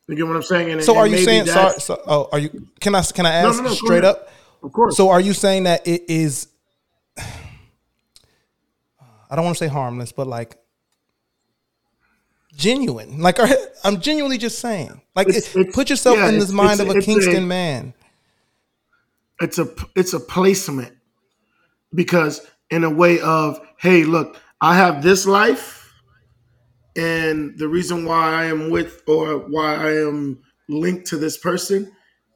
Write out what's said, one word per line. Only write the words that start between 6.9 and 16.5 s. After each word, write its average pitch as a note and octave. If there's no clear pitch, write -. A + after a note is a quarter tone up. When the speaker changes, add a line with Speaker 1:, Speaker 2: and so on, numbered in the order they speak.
Speaker 2:
<sighs> -
I C#3
don't E3
wanna F3
say E3
harmless, B2
but, C3+
like, A#2
genuine? D3+
Like, F3+
are, A#3
I'm G3
genuinely C#4+
just A3+
saying. G#3
Like, F#3+
Speaker 1:
It's, G3
Speaker 2:
it, F#3
Speaker 1:
it's, -
Speaker 2:
put C4
yourself B3+
Speaker 1:
yeah, F#3+
Speaker 2:
in -
Speaker 1:
it's, G3+
Speaker 2:
this F#3+